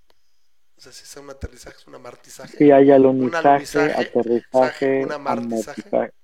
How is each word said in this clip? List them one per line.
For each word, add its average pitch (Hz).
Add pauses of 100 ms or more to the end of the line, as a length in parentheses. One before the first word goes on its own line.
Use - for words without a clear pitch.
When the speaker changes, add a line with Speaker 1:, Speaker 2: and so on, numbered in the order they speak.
(760)
Speaker 1:
O -
sea, 127
si -
es -
un 143
aterrizaje, 135
es -
un 143
amartizaje. 127
Speaker 2:
Sí, 147
hay 139 (280)
Speaker 1:
Un 127
Speaker 2:
alunizaje, -
Speaker 1:
alunizaje, 147
Speaker 2:
aterrizaje, 120 (100)
Speaker 1:
un 135
amartizaje. 120
Speaker 2:
amartiza-, 117 (120)